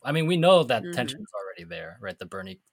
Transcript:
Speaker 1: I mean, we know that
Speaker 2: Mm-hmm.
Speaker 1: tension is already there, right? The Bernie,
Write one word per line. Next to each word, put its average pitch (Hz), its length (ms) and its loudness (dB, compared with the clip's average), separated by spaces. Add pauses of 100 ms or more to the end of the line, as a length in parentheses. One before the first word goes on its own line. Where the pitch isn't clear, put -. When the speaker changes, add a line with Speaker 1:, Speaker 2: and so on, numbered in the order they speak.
Speaker 1:
I 139 80 -4
mean, 160 160 0
we 180 100 2
know 170 260 8
that 123 280 -2
Speaker 2:
Mm-hmm. - 0 -
Speaker 1:
tension 127 300 -4
is - 120 -16
already 92 360 -12
there, 85 320 -12
right? 95 160 -10
The 95 80 -14
Bernie, 95 360 -12 (120)